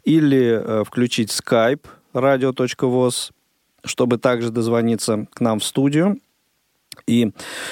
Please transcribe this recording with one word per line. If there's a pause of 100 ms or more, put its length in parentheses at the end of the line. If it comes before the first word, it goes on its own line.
или,
э,
включить
Skype (280)
радио
точка
воз, (520)
чтобы
также
дозвониться
к
нам
в
студию, (880)
и (400)